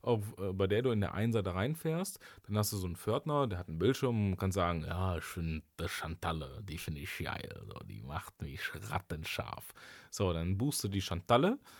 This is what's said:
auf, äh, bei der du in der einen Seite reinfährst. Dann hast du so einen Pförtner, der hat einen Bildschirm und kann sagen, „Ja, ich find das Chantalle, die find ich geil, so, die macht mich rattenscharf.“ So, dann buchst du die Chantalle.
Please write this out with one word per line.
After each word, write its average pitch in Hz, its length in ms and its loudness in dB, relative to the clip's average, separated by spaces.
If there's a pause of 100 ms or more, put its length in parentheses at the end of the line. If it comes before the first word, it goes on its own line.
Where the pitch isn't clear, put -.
auf, 110 360 0
äh, 95 140 -2
bei 95 160 4
der 104 140 4
du 127 100 4
in 107 80 4
der 95 140 2
einen 113 180 2
Seite 98 240 2
reinfährst. 160 640 -2 (260)
Dann 104 100 0
hast 104 160 4
du 107 40 -2
so 92 100 0
einen 87 80 -2
Pförtner, 139 540 2
der 92 100 -2
hat 90 100 -6
einen 80 120 -4
Bildschirm 113 520 4
und 90 40 0
kann 95 160 0
sagen, 87 340 2
„Ja, 90 320 0
ich - 60 -6
find 80 400 -4 (140)
das 80 120 -2
Chantalle, 80 720 -4
die 87 160 -8
find 78 180 -4
ich 71 220 -8
geil, - 480 -6
so, - 180 -12
die 50 180 -10
macht - 380 -8
mich - 200 -8 (280)
rattenscharf.“ - 840 -6 (360)
So, 95 220 2
dann 85 260 2
buchst 135 260 0
du 107 40 0
die 98 140 0
Chantalle. 127 560 6 (220)